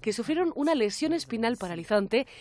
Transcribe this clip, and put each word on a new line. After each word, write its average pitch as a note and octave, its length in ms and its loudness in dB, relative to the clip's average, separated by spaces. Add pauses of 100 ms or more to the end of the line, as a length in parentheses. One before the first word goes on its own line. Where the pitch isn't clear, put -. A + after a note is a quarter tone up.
que G#3 120 -2
sufrieron D#4+ 420 0
una D4+ 180 2
lesión C4+ 400 0
espinal A#3 440 -2
paralizante G3 680 0 (160)